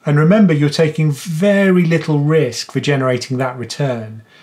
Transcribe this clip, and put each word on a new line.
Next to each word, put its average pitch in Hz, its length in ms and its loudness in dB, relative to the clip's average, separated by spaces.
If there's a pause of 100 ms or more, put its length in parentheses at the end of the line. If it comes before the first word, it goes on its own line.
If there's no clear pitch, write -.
And 147 120 2
remember, 180 340 4
you're 147 180 2
taking 156 420 0
very 180 760 0
little 160 340 0
risk 143 520 -2
for 135 80 -4
generating 131 580 -2
that 127 200 -6
return. 113 680 -8 (200)